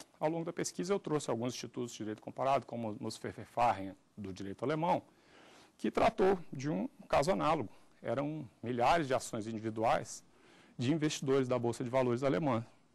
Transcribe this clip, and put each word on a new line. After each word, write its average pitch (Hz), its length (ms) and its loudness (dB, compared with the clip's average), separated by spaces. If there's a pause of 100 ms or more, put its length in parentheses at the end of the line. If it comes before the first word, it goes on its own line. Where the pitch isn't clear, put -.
(200)
Ao 156 80 0
longo 165 180 -2
da 170 80 -6
pesquisa, 175 380 -4
eu 202 80 2
trouxe 151 300 -2
alguns 120 240 -2
institutos 120 380 -6
de - 80 -14
direito 107 220 -6
comparado, 131 440 0
como 117 260 -6
o 104 80 -8
Mosferverfahren, 110 960 0 (220)
do 98 160 -8
direito 98 320 -6
alemão, 160 380 0 (760)
que 214 140 -2
tratou 190 480 4 (120)
de 139 180 -6
um 190 200 -2 (180)
caso 151 240 4
análogo. 160 380 2 (320)
Eram 143 480 -4 (140)
milhares 127 440 2
de 127 60 0
ações 113 320 -4
individuais 113 800 -2 (540)
de 127 160 2
investidores 143 540 2
da 123 120 2
Bolsa 117 240 0
de 123 60 -4
Valores 123 340 4
alemã, 135 420 2 (300)